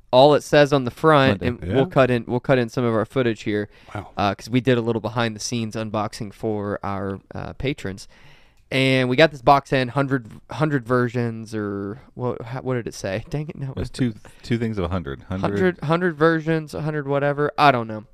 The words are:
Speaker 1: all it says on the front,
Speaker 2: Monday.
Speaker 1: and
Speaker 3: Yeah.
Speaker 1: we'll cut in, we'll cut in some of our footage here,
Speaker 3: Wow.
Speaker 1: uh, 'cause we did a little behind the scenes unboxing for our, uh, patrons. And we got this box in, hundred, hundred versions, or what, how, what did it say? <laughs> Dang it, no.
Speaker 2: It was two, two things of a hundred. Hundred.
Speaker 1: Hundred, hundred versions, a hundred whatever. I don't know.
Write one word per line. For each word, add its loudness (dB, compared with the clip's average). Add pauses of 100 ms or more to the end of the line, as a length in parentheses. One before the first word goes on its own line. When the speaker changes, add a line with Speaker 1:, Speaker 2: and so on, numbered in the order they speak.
(120)
Speaker 1:
all 8
it 4
says 6
on 4
the -6
front, 4
Speaker 2:
Monday. 0
Speaker 1:
and -6
Speaker 3:
Yeah. 0
Speaker 1:
we'll 4
cut 4
in, 0
we'll -2
cut 2
in 0
some -4
of 2
our 2
footage -2
here, -2 (240)
Speaker 3:
Wow. -10
Speaker 1:
uh, 0
'cause -16
we 2
did 4
a 0
little -2
behind -4
the -12
scenes -6
unboxing -6
for -4
our, -6 (160)
uh, -10
patrons. -8 (640)
And 2
we -2
got 6
this -16
box 4
in, 2
hundred, -2 (180)
hundred -2
versions, -2
or -6 (140)
what, -6
how, -10
what -4
did -4
it -10
say? -6
<laughs> -18
Dang -6
it, -14
no. -8
Speaker 2:
It -10
was -6
two, -2 (300)
two -2
things -2
of 0
a -2
hundred. -6
Hundred. -8 (100)
Speaker 1:
Hundred, 0
hundred -2
versions, 0
a -6
hundred -6
whatever. 0
I 6
don't 2
know. -10